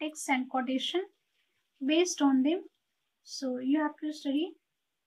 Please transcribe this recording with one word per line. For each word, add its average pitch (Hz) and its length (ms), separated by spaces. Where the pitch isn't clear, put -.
text 311 260
and 254 220
quotation 262 520
based 320 360
on 269 220
them। 330 200
So 254 360
you 269 220
have 294 120
to 302 100
study, 302 400